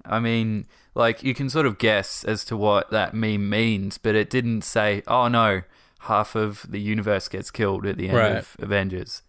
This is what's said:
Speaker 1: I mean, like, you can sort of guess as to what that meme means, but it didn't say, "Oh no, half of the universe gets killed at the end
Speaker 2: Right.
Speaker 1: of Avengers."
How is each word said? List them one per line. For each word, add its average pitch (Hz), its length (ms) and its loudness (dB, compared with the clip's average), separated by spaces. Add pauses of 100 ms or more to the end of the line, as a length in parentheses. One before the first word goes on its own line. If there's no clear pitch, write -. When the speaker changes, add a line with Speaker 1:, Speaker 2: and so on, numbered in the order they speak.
Speaker 1:
I 107 140 -2
mean, 113 480 0 (280)
like, 117 280 2
you 131 120 0
can 139 140 -4
sort 143 180 2
of 110 120 -2
guess 107 460 0
as 107 220 -4
to 120 100 -6
what 104 340 2
that 104 240 0
meme 107 340 0
means, 104 500 0
but 107 160 0
it 107 140 2
didn't 120 340 0
say, 104 440 0
"Oh 120 220 2
no, 110 340 4 (380)
half 107 340 0
of 107 340 -4
the 101 120 -8
universe 104 480 0
gets - 240 -10
killed 98 340 0
at 101 100 -2
the 92 120 -4
end 123 100 4
Speaker 2:
Right. 110 180 4
Speaker 1:
of - 220 -8
Avengers." 95 720 -2